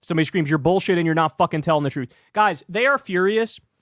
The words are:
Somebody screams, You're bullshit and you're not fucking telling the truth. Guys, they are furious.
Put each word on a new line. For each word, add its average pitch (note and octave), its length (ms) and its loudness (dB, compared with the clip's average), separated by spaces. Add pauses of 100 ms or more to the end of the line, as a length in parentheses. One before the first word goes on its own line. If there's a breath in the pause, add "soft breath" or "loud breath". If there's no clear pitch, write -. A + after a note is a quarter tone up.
Somebody D#3+ 220 -2
screams, D3+ 240 -2
You're D#3 100 0
bullshit F3 400 0
and E3+ 80 0
you're D#3+ 80 0
not D#3 220 0
fucking D#3+ 260 0
telling D3+ 220 0
the C#3 60 -2
truth. C3 220 -8 (200 soft breath)
Guys, G#3 360 0
they G#3+ 180 -2
are C#4 120 2
furious. G3+ 640 -2 (220)